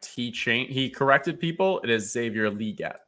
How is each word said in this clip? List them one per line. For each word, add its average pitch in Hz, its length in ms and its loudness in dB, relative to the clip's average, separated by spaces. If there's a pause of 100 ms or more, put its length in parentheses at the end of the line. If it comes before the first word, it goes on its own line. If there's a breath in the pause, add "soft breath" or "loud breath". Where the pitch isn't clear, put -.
He 120 260 -8
cha-, 120 360 0
he 135 220 -2
corrected 139 500 4
people. 175 420 0
It - 80 -4
is 110 220 2
Xavier 110 380 0
Leggett. 101 580 -6